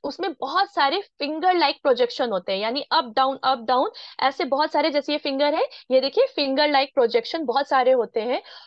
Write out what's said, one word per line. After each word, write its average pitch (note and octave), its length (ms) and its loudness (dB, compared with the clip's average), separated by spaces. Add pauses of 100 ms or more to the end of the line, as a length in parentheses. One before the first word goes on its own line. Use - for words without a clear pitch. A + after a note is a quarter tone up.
उसमें E4+ 300 -6
बहुत E4 400 -4
सारे D#4 280 0
फिंगर D#4 520 -2
लाइक D#4+ 280 0
प्रोजेक्शन B3 500 0
होते F#3+ 200 -4
हैं, F#3+ 80 -2
यानी A#3 220 -4 (100)
अप B3+ 240 0
डाउन, C4+ 280 0
अप C4 160 0
डाउन, B3+ 320 0 (280)
ऐसे C#4+ 260 -2
बहुत C#4+ 260 -2
सारे, D4+ 180 0
जैसे C#4+ 220 -2
ये D4 60 -2
फिंगर C#4+ 360 0
है, G#4 140 0 (240)
ये C4 100 4
देखिए A#4+ 260 2
फिंगर C#4+ 400 0
लाइक C#4+ 260 2
प्रोजेक्शन A#3+ 520 0
बहुत C#4 240 -2
सारे C4 220 4
होते A#3 300 0
हैं। B3 200 -2 (260)